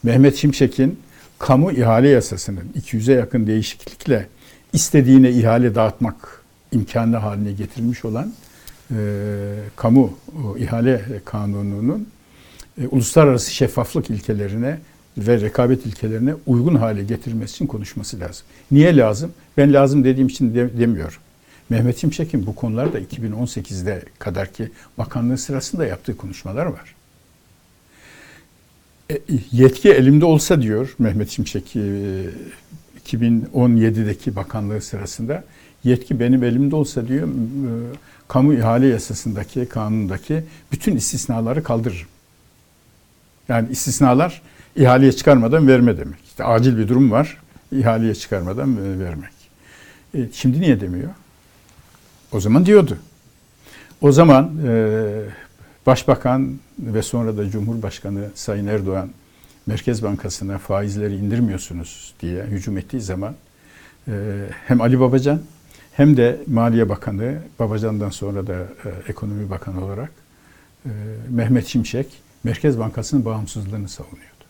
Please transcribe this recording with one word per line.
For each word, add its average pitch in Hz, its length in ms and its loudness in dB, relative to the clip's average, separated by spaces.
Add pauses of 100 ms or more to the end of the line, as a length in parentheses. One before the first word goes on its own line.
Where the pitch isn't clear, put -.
Mehmet 127 340 6
Şimşek'in 139 600 0 (400)
kamu 143 340 2
ihale 120 360 4
yasasının 101 560 0 (100)
iki - 220 -8
yüze 117 160 2
yakın 117 340 2
değişiklikle 110 800 -4 (460)
istediğine 131 580 6
ihale 117 440 2
dağıtmak 110 680 -2 (300)
imkanı 113 440 0
haline 104 360 -4
getirilmiş 113 520 -6
olan, 123 280 -6 (580)
e, 113 60 -4 (800)
kamu, 117 380 4 (300)
o, 101 120 -8
ihale 117 440 0 (240)
kanununun, 104 840 -6 (720)
e, 123 40 -6
uluslararası 135 680 2
şeffaflık - 560 -2
ilkelerine 110 680 -4 (400)
ve 113 220 2
rekabet 123 460 0
ilkelerine 110 480 -4 (120)
uygun 135 280 2
hale 110 300 0
getirilmesi 113 500 -8
için - 120 -6
konuşması 104 540 -10
lazım. 87 260 -14 (240)
Niye 156 260 6
lazım? 117 360 2 (240)
Ben 143 160 6
lazım 139 320 4
dediğim 131 240 2
için 120 260 -2
de-, 120 240 -2
demiyorum. 101 400 -2 (520)
Mehmet 120 280 0
Şimşek'in 156 480 -4
bu 107 80 -8
konularda 117 440 -4
iki 95 240 -10
bin 110 100 -6
on 120 140 -6
sekizde 95 560 -8 (160)
kadarki 98 520 -8 (280)
bakanlığı 123 400 -4
sırasında 143 480 -6
yaptığı 95 300 -8
konuşmalar 95 500 -8
var. - 280 -12 (2250)
E, 147 80 -6 (340)
"Yetki 131 400 6
elimde 139 320 6
olsa," 160 380 4
diyor 113 360 -2
Mehmet 104 320 0
Şimşek, - 460 -8
e, 107 60 -2 (1200)
iki 117 200 -6
bin 117 320 2
on 123 240 4
yedideki 107 600 0
bakanlığı 104 440 -6
sırasında, 113 640 -10 (400)
"Yetki 123 360 0
benim 123 240 2
elimde 135 320 0
olsa," 131 320 -4
diyor, 147 200 -2
e, - 20 -6 (960)
"kamu 139 260 4
ihale 117 320 2
yasasındaki, 113 800 -4
kanundaki 110 800 -4 (280)
bütün 190 240 -2
istisnaları 120 640 -4
kaldırırım." 113 440 -4 (1400)
Yani 117 220 0
istisnalar 131 720 0 (340)
ihaleye 127 360 8
çıkarmadan 135 560 4
verme 120 300 6
demek. - 280 -10
İşte - 180 -10
acil 117 340 4
bir 107 100 0
durum 123 220 4
var, 143 280 0 (340)
ihaleye 113 420 0
çıkarmadan, 107 600 -4
e, 95 220 -6
vermek. 85 340 -8 (840)
E, 156 40 -4 (140)
şimdi 131 280 0
niye 139 200 4
demiyor? 90 300 -6 (1200)
O 107 80 -4
zaman 120 260 4
diyordu. 190 320 6 (1040)
O 143 120 6
zaman, 151 380 6 (160)
e, 110 420 0 (800)
Başbakan 131 720 0 (200)
ve 110 240 -4
sonra 113 340 -4
da 101 140 -4
Cumhurbaşkanı 107 840 -6
Sayın 101 320 -6
Erdoğan 95 440 -4 (560)
Merkez 110 360 -4
Bankası'na 98 560 -8
"Faizleri 101 580 -4
indirmiyorsunuz." 98 1040 -6
diye 87 240 -8
hücum 98 340 -6
ettiği 123 220 -8
zaman, 98 340 -8 (720)
e, 113 40 -6 (540)
hem 123 140 4
Ali 127 200 4
Babacan 135 400 2 (520)
hem 143 240 6
de 123 300 2
Maliye 117 420 2
Bakanı, 110 500 -6 (200)
Babacan'dan 107 520 -4
sonra 101 360 -8
da, 98 80 -6
e, 90 340 -12 (200)
Ekonomi 104 420 -8
Bakanı 92 340 -10
olarak, 104 260 -10 (760)
e, 127 40 -10 (380)
Mehmet 117 380 2
Şimşek 123 400 -4 (380)
Merkez 120 340 0
Bankası'nın 113 460 -2
bağımsızlığını 104 640 -8
savunuyordu. - 600 -20